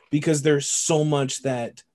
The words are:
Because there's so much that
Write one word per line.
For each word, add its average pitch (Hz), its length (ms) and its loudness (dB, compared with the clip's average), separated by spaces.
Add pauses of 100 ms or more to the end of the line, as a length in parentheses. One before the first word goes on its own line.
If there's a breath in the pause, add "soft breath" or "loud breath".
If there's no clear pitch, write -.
(120)
Because 147 320 0
there's 143 260 2
so 151 360 0
much 139 380 -2
that 123 400 -6 (120)